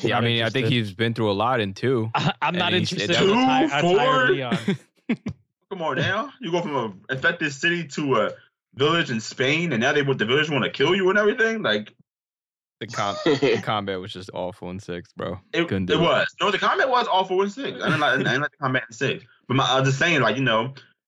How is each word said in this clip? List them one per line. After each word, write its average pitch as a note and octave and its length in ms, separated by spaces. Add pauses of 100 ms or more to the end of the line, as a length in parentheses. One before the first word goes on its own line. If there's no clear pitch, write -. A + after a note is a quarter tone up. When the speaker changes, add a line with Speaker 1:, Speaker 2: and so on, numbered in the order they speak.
Speaker 1:
Yeah, G#2 140
I G#2+ 40
Speaker 2:
Not A#2+ 40
Speaker 1:
mean, A#2 180
I A2+ 80
think A#2+ 160
Speaker 2:
interested. - 60
Speaker 1:
he's G#2+ 220
been A2+ 200
through A2 160
a - 20
lot A2+ 280
in G2+ 140
two. A2+ 380
Speaker 2:
<laughs> - 20
I, D3 180 (100)
I'm E3 120
Speaker 1:
And F3 40
Speaker 2:
not F3 140
Speaker 1:
he's F3+ 200
Speaker 2:
interested E3+ 200
Speaker 1:
definitely G3 260
Speaker 2:
in C4 80
Ty-, D3+ 340
Speaker 3:
Two, F3 160
Speaker 2:
Tyler - 300
Speaker 3:
four? - 20
Speaker 2:
Leon. C#3 480 (320)
Speaker 1:
<laughs> A3+ 80 (540)
Speaker 3:
Come F#3 120
on D#3 140
now. G3+ 440
You F#3 120
go G#3+ 100
from D3 140 (320)
a C3 40
infected D#3+ 400
city E3+ 360
to C#3 280
a G2+ 140 (440)
village D3+ 360
in A2+ 100
Spain, D3+ 520
and A2 80
now C#3 120
they D3 100
want, C3+ 160
the A2 80
village D3+ 240
wanna A#2 200
kill D#3+ 240
you F#3+ 160
and G#3 80
everything? A3+ 440
Like G#2+ 320 (840)
Speaker 1:
The A2 80
com-, G2+ 320
Speaker 4:
<laughs> - 40
Speaker 1:
the C3 380
combat G2 380
was G2 120
just F#2 220
awful F2+ 360
in F#2 100
six, F2 320
bro. F2+ 260 (140)
Speaker 3:
It, E3+ 160
Speaker 1:
Couldn't F#2+ 220
Speaker 3:
it - 40
Speaker 1:
do - 60
it. - 20
Speaker 3:
was. C3+ 240 (140)
No, F#3+ 100
the F#3 80
combat C4+ 300
was B3 220
awful F#3 320
in G3+ 80
six. - 300
I - 60
didn't D3+ 140
like, C#3 140
I - 40
didn't C3 240
like D3 80
the - 80
combat C3 320
in A2+ 40
six. G#2 300 (240)
But B2 80
my, C3+ 80
I'm C3 200
just C3+ 140
saying, E3 240
like, A2+ 140
you C3+ 60
know, A#2+ 320 (340)